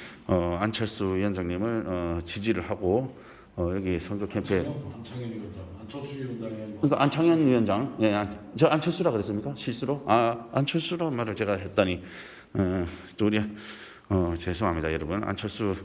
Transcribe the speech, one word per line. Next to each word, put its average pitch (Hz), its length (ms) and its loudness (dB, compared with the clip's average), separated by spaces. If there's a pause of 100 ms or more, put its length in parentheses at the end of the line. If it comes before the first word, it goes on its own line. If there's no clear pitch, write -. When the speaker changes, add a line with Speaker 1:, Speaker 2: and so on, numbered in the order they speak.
(260)
Speaker 1:
어, 87 340 2
안철수 104 560 0
위원장님을, 95 680 0
어, 85 380 -2
지지를 101 460 -2
하고, 104 480 0 (380)
어, 87 180 0
여기 92 240 0
선거 101 280 -4
캠프에 98 340 0
Speaker 2:
안창현, 73 340 -4
안창현 117 380 -10
위원장, 92 320 -10 (160)
안철수 135 380 -10
위원장의 113 380 -6
뭐 107 240 -10
Speaker 1:
그러니까 139 220 4
안창현 160 440 6
위원장, 117 540 4
예, 107 140 6
안, - 420 -2
저 156 120 8
안철수라 160 420 2
그랬습니까? 107 460 -2
실수로? 135 500 -4
아, 117 460 2
안철수란 156 640 0
말을 110 180 -2
제가 101 220 0
했다니. 92 460 2 (520)
어, 92 320 2 (300)
또 104 100 2
우리, 107 160 2 (680)
어, 87 300 2
죄송합니다, 82 540 -2
여러분. 80 320 -2
안철수 98 500 -2 (100)